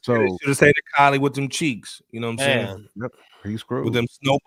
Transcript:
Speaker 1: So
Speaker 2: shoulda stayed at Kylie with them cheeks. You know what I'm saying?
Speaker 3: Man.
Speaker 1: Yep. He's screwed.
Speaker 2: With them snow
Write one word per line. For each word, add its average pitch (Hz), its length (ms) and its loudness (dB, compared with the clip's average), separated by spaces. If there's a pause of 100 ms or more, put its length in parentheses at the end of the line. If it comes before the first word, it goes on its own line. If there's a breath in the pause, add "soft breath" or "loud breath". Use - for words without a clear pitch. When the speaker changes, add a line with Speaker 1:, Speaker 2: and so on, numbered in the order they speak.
Speaker 1:
So 110 380 0
Speaker 2:
shoulda 139 140 0
stayed 147 220 6
at - 200 -8
Kylie 139 220 4
with 139 140 0
them 139 160 -4
cheeks. - 520 -6 (100)
You 113 100 -10
know 117 60 -4
what 117 60 -6
I'm 113 60 -10
saying? 131 260 0
Speaker 3:
Man. 98 240 -12 (120)
Speaker 1:
Yep. 123 100 -8 (320)
He's 107 160 -6
screwed. 131 260 -6
Speaker 2:
With 120 80 -2
them 120 140 0
snow 139 400 0